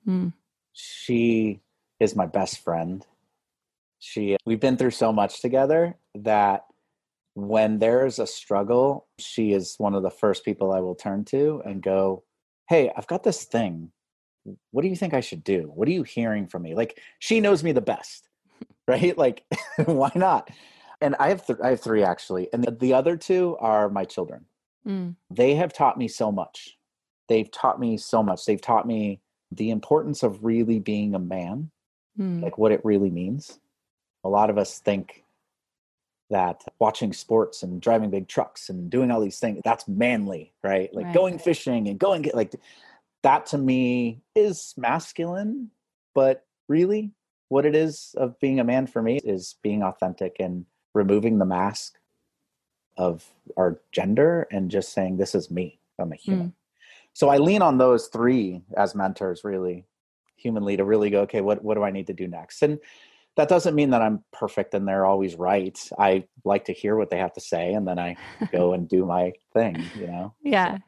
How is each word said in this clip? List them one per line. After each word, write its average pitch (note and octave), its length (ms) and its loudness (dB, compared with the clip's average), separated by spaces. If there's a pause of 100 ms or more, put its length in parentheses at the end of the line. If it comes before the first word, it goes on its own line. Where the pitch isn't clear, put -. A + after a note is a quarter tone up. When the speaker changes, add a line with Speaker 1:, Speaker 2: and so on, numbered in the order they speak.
Speaker 1:
Mm. F#3 280 -2 (400)
Speaker 2:
She A2+ 840 -2 (380)
is G#2+ 160 2
my F#2 120 0
best F#2 360 -2
friend. E2+ 420 -4 (920)
She, G2+ 460 -2
we've A2+ 160 0
been C3 160 2
through B2+ 140 2
so A#2 220 0
much G2+ 280 0
together D3 560 2 (180)
that G#2 520 2 (680)
when G#2+ 460 0
there's A#2+ 400 2
a A2 80 -2
struggle, A#2+ 800 0 (120)
she G#2+ 360 -2
is F#2 240 -4
one G2+ 160 0
of G2 80 -2
the F#2 80 -2
first - 340 -2
people G2 280 -2
I F#2+ 80 0
will F#2 140 -6
turn G2+ 320 -6
to C#3+ 380 -2
and G2 180 -10
go, F#2+ 400 0 (460)
"Hey, D#3 280 4
I've - 100 -10
got F#3 180 -6
this - 200 -2
thing. F2 460 -4 (800)
What C3 120 -2
do F#3+ 60 0
you F#3 80 -2
think E3+ 180 -4
I C3 60 2
should E2+ 220 -12
do? E2+ 320 -2
What G#2+ 140 0
are E3+ 40 0
you F3+ 120 -2
hearing G#2+ 420 -4
from F2+ 160 -10
me?" E2 120 -10
Like, A2+ 260 -4 (180)
she A3 220 0
knows G3 240 4
me E3 80 0
the B2+ 80 2
best, - 480 -8 (320)
<laughs> - 280 -12
right? E3+ 300 2
Like, C3 260 2 (220)
<laughs> - 180 -2
why C#3 300 2
not? F#3 340 2 (520)
And C#3+ 180 0
I C#3+ 120 4
have F#3 160 -2
th-, A#2 160 -2
I B2+ 80 2
have A#2+ 100 2
three, A2 240 2
actually. F#2 480 -2
And A#2+ 100 -2
the, A#2+ 80 0
the B2+ 240 2
other D#3 220 4
two F3+ 420 0
are G#2+ 300 2
my G2 160 -2
children. - 400 -10 (420)
Speaker 1:
Mm. F#3 300 -6 (140)
Speaker 2:
They C3+ 260 2
have E3+ 160 -2
taught C3+ 260 0
me A#2 100 -2
so A2 220 -2
much. - 480 -8 (500)
They've A2 220 2
taught - 300 -2
me A2+ 160 -2
so A2+ 260 0
much. F#2+ 220 -2
They've G#2 160 0
taught A2+ 260 0
me G#2+ 340 -4 (300)
the A2 200 -4
importance D3 520 0
of G#2 220 -2
really A2+ 340 2
being G#2 360 -2
a F#2+ 40 -2
man, F#2 520 -8 (460)
Speaker 1:
Mm. F3+ 260 -4
Speaker 2:
like, E3 160 -6
what G#2+ 120 4
it - 140 0
really G2+ 260 2
means. F#2 480 -8 (640)
A F#2+ 60 -4
lot G#2 220 4
of G2+ 80 0
us - 200 -2
think - 460 -4 (1080)
that F2+ 320 0 (160)
watching G#2+ 340 0
sports - 500 -2
and F2+ 180 -8
driving A2 300 2
big F#2+ 180 -4
trucks - 420 -6
and F2+ 180 -8
doing B2 220 0
all A#2 100 0
these G2+ 180 -4
things, G#2+ 260 -4
that's A2+ 220 -2
manly, G2+ 680 -2 (100)
right? G2 320 0
Like, F2+ 120 -6
Speaker 1:
Right. E3+ 80 -6
Speaker 2:
going F3+ 240 2
fishing B2 500 -2
and G2 100 -6
going F#3 240 0
get, - 120 -4
like, A2 200 -2 (680)
that C#3 240 4
to D3 120 -4
me B2 640 0 (120)
is G#3 420 0
masculine, F3 920 -4 (440)
but C3+ 320 2 (220)
really G3+ 420 2 (380)
what C#3+ 180 2
it D3 80 4
is D#3 420 0
of B2 240 -4
being C3+ 200 0
a A#2 40 2
man B2+ 220 2
for A#2 160 -4
me A#2+ 160 0
is G2 440 -6
being G#2 200 0
authentic F#2 580 -4
and F2+ 260 -6 (280)
removing G#2 440 4
the F#2+ 60 4
mask F#2 540 -2 (960)
of F2 360 -2 (240)
our F2+ 240 0 (120)
gender C3+ 600 2
and F#2+ 180 -2
just F#2+ 220 -2
saying, F#2 240 -2
"This F#2+ 180 -2
is F2 160 -2
me. F2 300 -6 (180)
I'm E2+ 140 -6
a - 40 -12
human." F3+ 320 -2
Speaker 1:
Mm. F3 40 -10 (600)
Speaker 2:
So C#3+ 160 4
I C#3+ 100 6
lean F#3 240 4
on C#3+ 160 4
those B2+ 300 6
three A2+ 540 0 (140)
as G2+ 180 2
mentors, F#2+ 500 -4
really, F#2 400 -4 (520)
humanly, G#2 400 -2
to G2 80 2
really G#2 260 4
go, G2+ 120 4
"Okay, G2+ 180 0
what, G2+ 240 2
what G#2+ 100 0
do G#2 80 2
I G2+ 80 2
need F#2+ 180 -6
to G2+ 60 -8
do F2+ 140 -8
next?" E2+ 340 -6
And D3 160 2 (580)
that D3 120 2
doesn't E3+ 260 4
mean D3 160 4
that A#2+ 120 4
I'm G#2+ 200 2 (100)
perfect - 420 -4
and G2 120 -2
they're G2 200 2
always F#2+ 280 2
right. F#2 420 0 (220)
I F#2+ 260 4 (200)
like G2+ 220 0
to F#2 60 -6
hear G#2+ 220 -2
what G#2+ 160 0
they F2+ 80 -2
have F#2 140 -2
to - 80 -16
say, F2 340 -4
and G#2 140 -2
then F2 100 -4
I F2 180 -6
Speaker 1:
<laughs> - 360 -10
Speaker 2:
go F2+ 220 2
and F2 140 -4
do F#2+ 160 2
my F2+ 280 0 (200)
thing, A2 240 0 (200)
you F#2+ 100 -10
know? F2+ 340 -10
Speaker 1:
Yeah. G3 360 0
Speaker 2:
So. F#3+ 120 -12